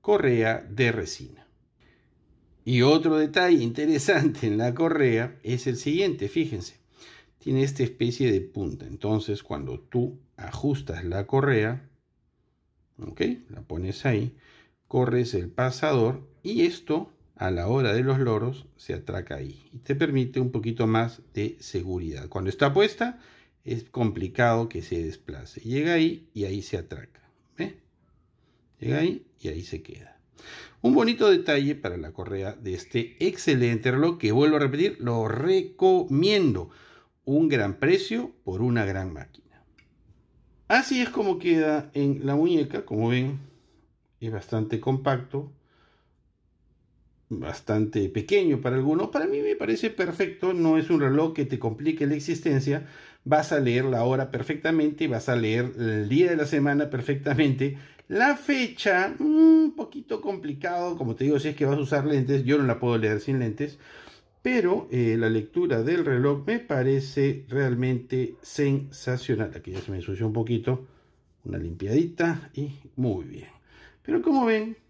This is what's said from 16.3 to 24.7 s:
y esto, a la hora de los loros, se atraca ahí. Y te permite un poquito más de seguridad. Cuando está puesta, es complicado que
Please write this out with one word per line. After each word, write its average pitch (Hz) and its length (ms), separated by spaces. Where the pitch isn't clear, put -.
y 202 200
esto, - 500
a 92 160
la 87 160
hora 120 280
de 123 100
los 135 160
loros, 120 460
se - 180
atraca 87 420
ahí. 69 360
Y 127 60
te 139 180
permite 135 420
un 123 140
poquito 113 340
más 113 360
de 104 240
seguridad. 87 680
Cuando 95 200
está 139 240
puesta, 214 460
es 113 200
complicado 113 840
que 80 140